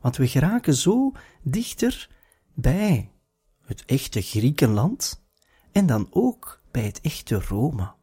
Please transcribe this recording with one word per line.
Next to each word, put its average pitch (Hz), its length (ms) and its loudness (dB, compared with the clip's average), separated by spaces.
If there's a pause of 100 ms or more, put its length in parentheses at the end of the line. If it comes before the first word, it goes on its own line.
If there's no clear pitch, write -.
Want 127 160 -2
we 131 100 2
geraken 170 460 2
zo 247 380 2 (300)
dichter 226 680 -4 (440)
bij 165 580 0 (500)
het - 240 -12
echte - 360 -2
Griekenland 117 1000 0 (480)
en 202 140 4
dan 110 240 0
ook - 520 -2 (100)
bij 117 120 -2
het 104 180 -8
echte - 380 -4
Rome. 104 640 -4